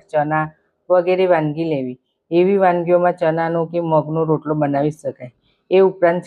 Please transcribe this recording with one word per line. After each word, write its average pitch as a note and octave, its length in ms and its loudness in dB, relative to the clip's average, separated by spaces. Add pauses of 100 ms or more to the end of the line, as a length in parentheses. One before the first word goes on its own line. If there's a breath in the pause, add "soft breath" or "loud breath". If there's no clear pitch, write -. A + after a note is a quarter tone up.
(120)
ચણા D#3 380 -2 (400)
વગેરે F3+ 360 2
વાનગી D#3 380 0
લેવી. C3+ 340 -6 (320)
એવી F3+ 260 2
વાનગીઓમાં F3 560 2
ચણાનો E3 540 -2
કે E3+ 140 -6
મગનો D#3+ 440 -2
રોટલો D3+ 300 -2
બનાવી C#3+ 360 -2
શકાય. C3 420 -12 (380)
એ F#3 80 2
ઉપરાંત F3+ 480 2